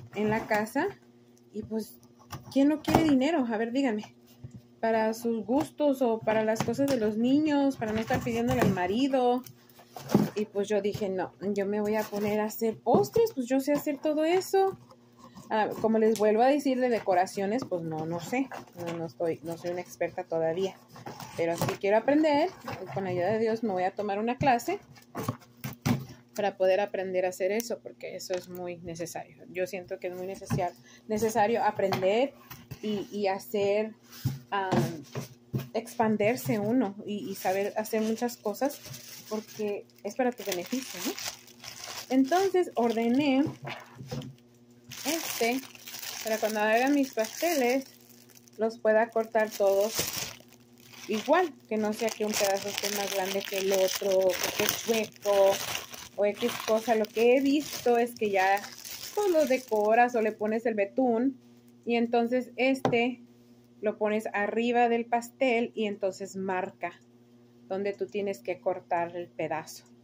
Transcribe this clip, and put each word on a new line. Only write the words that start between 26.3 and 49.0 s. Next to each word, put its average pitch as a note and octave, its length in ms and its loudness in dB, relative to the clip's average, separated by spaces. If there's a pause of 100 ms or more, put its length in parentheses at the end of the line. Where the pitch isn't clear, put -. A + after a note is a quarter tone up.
para G3 220 -2
poder F#3 240 4
aprender F#3+ 460 -2
a F#3 40 0
hacer F#3 200 0
eso, G#3+ 320 -2
porque - 320 -14
eso F#3 200 -10
es F3+ 140 -6
muy F3+ 300 -10
necesario. E3 720 -12
Yo F3+ 160 -4
siento F#3 320 -8
que - 80 -8
es F3+ 80 -8
muy F3+ 120 -8
necesario, F#3+ 480 -4 (340)
necesario G#3+ 560 2
aprender G3+ 680 2 (480)
y, G#3 300 -4
y G3+ 160 -2
hacer, G3+ 680 0 (580)
am, F#3 520 0 (720)
expandirse A3 840 0
uno G#3 360 0 (100)
y, G3+ 260 -8
y G3 40 -8
saber G3 420 -2
hacer A3 260 -2
muchas A3+ 340 -2
cosas, B3+ 440 -4 (500)
porque G#3+ 560 -6 (160)
es G#3 140 -10
para B3 160 2
tu G#3+ 120 -12
beneficio, F#3 640 -6
¿no? E4 60 -2 (1000)
Entonces E4+ 640 4
ordené A#3+ 680 2 (1600)
este C4+ 540 -2 (640)
para A3 140 -2
cuando G#3+ 220 -2
haga A3 280 4
mis C#4+ 260 2
pasteles C4 720 0 (720)
los A3+ 200 -2
pueda A3 320 4